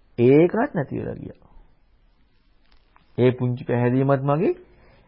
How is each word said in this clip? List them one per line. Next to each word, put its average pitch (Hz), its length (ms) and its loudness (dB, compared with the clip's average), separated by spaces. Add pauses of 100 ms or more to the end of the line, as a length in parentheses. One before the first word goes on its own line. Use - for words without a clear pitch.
(180)
ඒකත් 170 540 4
නැති 139 240 -6
වෙලා - 180 -8
ගියා. - 260 -16 (1800)
ඒ 127 140 4
පුංචි 123 320 -6
පැහැදීමත් 127 580 0
මගේ 156 320 -2 (540)